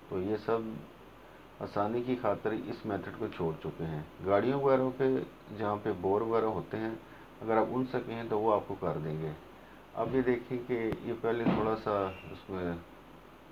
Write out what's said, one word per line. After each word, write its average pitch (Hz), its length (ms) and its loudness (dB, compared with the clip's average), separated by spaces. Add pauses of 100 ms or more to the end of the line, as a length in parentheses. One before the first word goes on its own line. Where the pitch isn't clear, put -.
(100)
तो 95 100 -2
ये 104 180 0
सब 113 360 0 (880)
आसानी 107 400 0
की 123 140 0
खातिर 107 360 0
इस - 340 -6
मेथड 95 320 -4
को 113 120 -2
छोड़ 80 260 -2
चुके 82 280 -6
हैं। 78 200 -4 (220)
गाड़ियों 113 360 4
वगैरह 131 300 6
के 131 640 0
जहाँ 104 180 0
पे 104 220 0
बोर 95 240 4
वगैरह 113 260 2
होते 98 280 -4
हैं, 110 220 -4 (440)
अगर 110 160 4
आप 107 120 4
उन 127 160 0
से - 140 -2
कहें 113 280 -6
तो 110 100 2
वो 110 140 4
आपको 98 240 2
कर 80 240 0
देंगे। 78 320 -4 (640)
अब 113 180 -2
ये 131 80 4
देखें 123 380 0
कि 123 140 -2 (300)
ये 117 100 -2
पहले 113 320 0
थोड़ा 110 300 2
सा 107 180 0 (380)
उसमें 90 460 -4 (720)